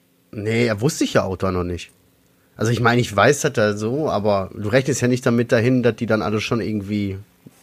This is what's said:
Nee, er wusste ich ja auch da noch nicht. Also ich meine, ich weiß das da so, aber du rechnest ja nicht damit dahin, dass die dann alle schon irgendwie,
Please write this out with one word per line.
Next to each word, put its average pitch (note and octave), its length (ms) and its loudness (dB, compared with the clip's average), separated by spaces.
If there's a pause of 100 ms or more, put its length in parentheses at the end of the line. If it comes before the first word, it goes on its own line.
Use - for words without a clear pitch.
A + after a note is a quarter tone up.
(320)
Nee, A2+ 360 -2
er G#2+ 120 -2
wusste D#3 240 0
ich C4 100 -2
ja G2+ 100 2
auch F#2+ 120 -4
da F#2+ 160 -2
noch F2+ 140 0
nicht. F2 260 -8 (640)
Also A2 160 0
ich A2 80 0
meine, A#2+ 220 2
ich G2+ 120 -4
weiß A2+ 280 4
das D3 100 0
da G#2+ 240 2
so, A#2+ 340 -2
aber G2 460 0
du G#2 140 -6
rechnest B2+ 320 0
ja B2 80 2
nicht B2 160 0
damit A#2+ 260 0
dahin, B2 320 2
dass A#2 140 0
die A#2+ 80 -6
dann G#2+ 160 0
alle G#2+ 200 -2
schon A#2+ 200 -2
irgendwie, G2+ 560 -4 (460)